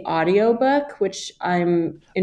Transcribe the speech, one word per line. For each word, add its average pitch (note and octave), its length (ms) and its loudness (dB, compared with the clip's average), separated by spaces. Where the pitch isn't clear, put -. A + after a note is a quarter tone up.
audiobook, A3+ 920 0
which - 320 -6
I'm F3 600 0